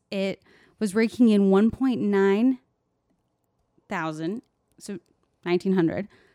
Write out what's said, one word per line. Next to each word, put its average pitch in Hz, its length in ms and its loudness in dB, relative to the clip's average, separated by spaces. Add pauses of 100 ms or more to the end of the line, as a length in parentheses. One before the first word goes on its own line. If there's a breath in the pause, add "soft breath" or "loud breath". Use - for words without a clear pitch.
It 196 320 -6 (380 soft breath)
was 196 160 -4
raking 226 320 2
in 202 220 4
one 202 220 4
point 254 280 -2
nine 202 600 2 (1300)
thousand, 165 520 -6 (360)
so 202 220 -14 (460)
nineteen 180 280 0
hundred, 180 360 0 (260 soft breath)